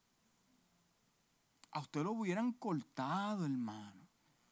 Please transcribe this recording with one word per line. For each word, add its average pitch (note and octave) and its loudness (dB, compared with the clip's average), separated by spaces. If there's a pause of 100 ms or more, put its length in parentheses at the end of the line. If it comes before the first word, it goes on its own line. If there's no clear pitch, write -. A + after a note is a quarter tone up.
(1700)
a D3+ -2
usted D3 -2
lo G3+ 0
hubieran A3 2
cortado, F#3 0
hermano. A2+ -2 (460)